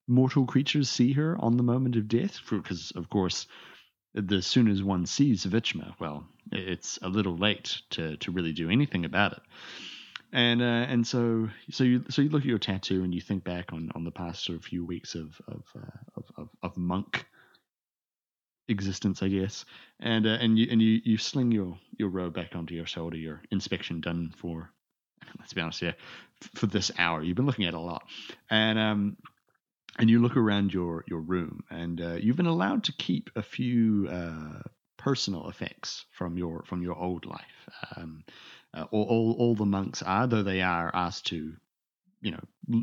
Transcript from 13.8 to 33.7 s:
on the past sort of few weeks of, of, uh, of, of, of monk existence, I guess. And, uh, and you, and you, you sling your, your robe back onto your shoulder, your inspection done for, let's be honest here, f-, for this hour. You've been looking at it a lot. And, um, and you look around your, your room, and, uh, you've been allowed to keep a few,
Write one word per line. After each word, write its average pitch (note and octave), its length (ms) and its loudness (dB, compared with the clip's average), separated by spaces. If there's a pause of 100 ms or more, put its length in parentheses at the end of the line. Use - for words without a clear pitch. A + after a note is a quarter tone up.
on E2 100 -8
the E2 60 -6
past E2+ 340 -8
sort F2 120 -6
of D#2+ 80 -12
few F2 200 -6
weeks E2+ 300 -8
of, D#2+ 320 -10
of, - 160 -12 (140)
uh, - 220 -16 (180)
of, - 80 -12 (140)
of, D#2 100 -14 (140)
of F2+ 160 -8
monk F2+ 480 -2 (1400)
existence, G2 540 0
I F#2+ 60 2
guess. G2 360 -2 (360)
And, A2 260 2
uh, A2 40 4 (100)
and A2+ 180 6
you, A2+ 120 6
and A#2 120 6
you, A2+ 220 6
you A2 140 4
sling B2 340 0
your, F#2 260 0 (200)
your G#2+ 100 0
robe F2+ 260 -4
back F2 200 -8
onto E2+ 200 -8
your E2 120 -6
shoulder, E2 300 -6
your D#2+ 340 -10
inspection F2 500 -4
done E2+ 360 -2
for, E2 340 -8 (680)
let's - 140 -20
be F#2 80 -4
honest E2 200 -6
here, E2+ 140 -2 (480)
f-, - 120 -18
for - 120 -2
this G2 320 0
hour. E2+ 240 2
You've F2 140 0
been C3 100 2
looking A2+ 200 0
at E2+ 80 -2
it - 20 -6
a E2 40 -6
lot. E2+ 240 -8 (460)
And, A2 280 4
um, G#2 380 0 (840)
and A2+ 120 6
you A#2 100 8
look A#2+ 160 4
around G2+ 380 4
your, E2+ 320 -2
your E2+ 140 -6
room, E2+ 500 -4
and, E2+ 300 -6
uh, E2+ 140 -4
you've A2 220 2
been F3 100 2
allowed F3+ 380 0
to - 80 -2
keep - 440 -4
a G#2+ 60 -4
few, A2+ 680 2